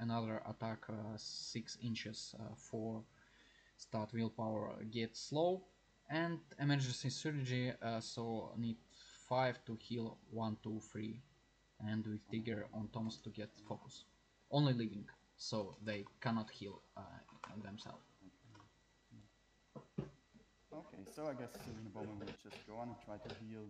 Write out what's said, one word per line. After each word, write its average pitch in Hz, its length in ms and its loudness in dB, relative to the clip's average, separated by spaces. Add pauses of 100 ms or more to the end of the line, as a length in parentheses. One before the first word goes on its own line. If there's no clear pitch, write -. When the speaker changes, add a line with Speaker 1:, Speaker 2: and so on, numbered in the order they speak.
Speaker 1:
another 113 460 2
attack, 110 420 -2
uh, 107 280 -2
six - 680 -4
inches, 110 560 -2
uh, 110 160 -6
for 110 480 -2 (720)
start - 360 -2
willpower, 110 760 2
get 113 260 0
slow, 175 460 4 (480)
and 165 280 4 (200)
emergency 139 520 4
surgery, 127 640 2 (100)
uh, 113 180 2
so 113 560 -2
need 113 200 2 (520)
five 127 360 4
to 113 120 -4
heal 113 420 -2 (120)
one, 110 320 2
two, 110 180 -2
three, 110 400 -4 (600)
and 107 260 2
with 107 220 0
Speaker 2:
Okay. 110 120 0
Speaker 1:
Tigger 110 320 0
on 107 160 -2
Thomas 110 300 0
to - 120 -8
get 107 200 -6 (180)
focus. - 360 -8 (460)
Only 143 220 10
living, 104 340 2 (300)
so 104 480 0
they 104 200 0 (160)
cannot 113 300 4
heal, - 320 -8 (140)
uh, 98 60 -8 (600)
themselves. 101 440 -10 (160)
Speaker 2:
Okay. 101 380 -20 (520)
Hmm. - 960 -10 (680)
Okay, 151 320 -12
so 151 240 -6
I 139 60 0
guess 123 180 -6 (120)
Selena 110 260 -8
Bowman 104 280 -6
will 101 240 -6
just - 240 -14
go 107 120 -8
on 120 100 -2
and 117 160 -6
try 107 140 -6
to 117 120 -8 (140)
heal 110 260 -6